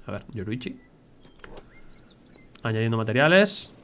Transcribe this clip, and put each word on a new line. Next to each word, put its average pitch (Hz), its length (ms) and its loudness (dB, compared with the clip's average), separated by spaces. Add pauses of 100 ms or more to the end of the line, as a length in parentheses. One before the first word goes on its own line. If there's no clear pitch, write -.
a - 60 -12
ver, 98 200 -10
Yoruichi. 104 460 -8 (1800)
Añadiendo 113 360 0
materiales. 151 760 2 (120)